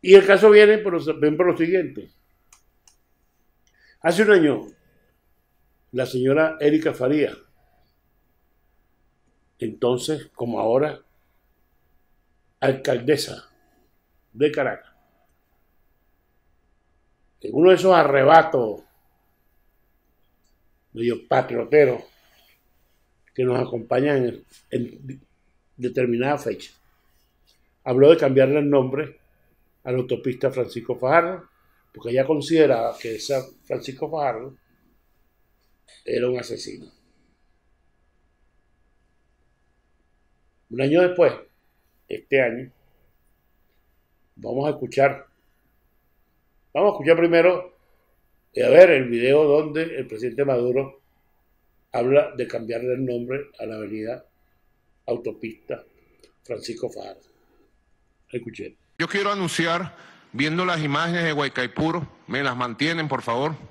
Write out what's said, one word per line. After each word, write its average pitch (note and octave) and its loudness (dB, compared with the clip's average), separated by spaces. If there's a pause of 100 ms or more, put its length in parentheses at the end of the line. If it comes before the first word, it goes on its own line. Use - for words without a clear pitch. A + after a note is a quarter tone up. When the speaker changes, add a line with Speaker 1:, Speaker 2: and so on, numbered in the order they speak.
Speaker 1:
Y F#3 6
el G3 10
caso G3 6
viene G#3 8
por G3+ -4
lo, C#3+ -4
ven D3+ 2
por F3+ 2
lo F3 0
siguiente. E3 -4 (1900)
Hace E3 2
un G#3+ 4
año, D#3 4 (1300)
la B2+ -4
señora C#3 0
Erika D3+ 0
Faría, C3+ -2 (2250)
entonces B2 -4
como A#2+ -6
ahora, C3+ 0 (1600)
alcaldesa C3+ -2 (840)
de C#3+ 0
Caracas, B2+ -8 (2500)
en G#2 -12
uno E3 4
de F#3 6
esos F#3 4
arrebatos C#3+ 4 (2000)
medio A#2 -6
patrioteros B2+ 0 (1300)
que B2+ -4
nos B2 -2
acompañan B2 -2
en, - -10 (260)
en C3 -8 (560)
determinada B2+ -2
fecha, - -10 (1120)
habló C3 6
de E3 8
cambiarle C3+ 2
el C#3+ -2
nombre C3+ -2 (640)
a B2+ -8
la B2+ -4
autopista B2+ -4
Francisco A#2+ -8
Fajardo, E3+ -2 (440)
porque - -12
ella C3 0
consideraba C#3 0
que A2+ -10
esa C3 -6 (200)
Francisco C#3 -10
Fajardo C3+ -8 (1500)
era B2 -4
un B2 -6
asesino. - -16 (3750)
Un A#2 -8
año D3 2
después, F3 2 (760)
este - -4
año, B2 -6 (1600)
vamos A#2+ -6
a D3+ -2
escuchar, C3+ -2 (1500)
vamos F#3+ 2
a - -4
escuchar D#3 2
primero, E3+ 2 (800)
eh, A#2 -2
a A#2 2
ver F3 10
el C3+ 2
video B2+ 2
donde D3+ 0
el C3+ -10
presidente A#2 -8
Maduro C3 -4 (880)
habla C3 0
de A#2+ -6
cambiarle A#2 -8
el C3 -6
nombre B2 -8 (100)
a A2 -12
la A2 -12
avenida G#2+ -12 (840)
autopista A#2 -10 (580)
Francisco A2+ -12
Fajardo. G2 -18 (1120)
Escuche. A2+ -14 (200)
Speaker 2:
Yo E3+ -6
quiero G3+ -4
anunciar, E3+ -4 (360)
viendo D#3 -4
las E3+ -4
imágenes E3 -4
de D#3+ -2
Guaycaipuro, C#3+ -4 (200)
¿me C3 -6
las B2 -4
mantienen, D3 -4
por C3 -6
favor? C3+ -4 (140)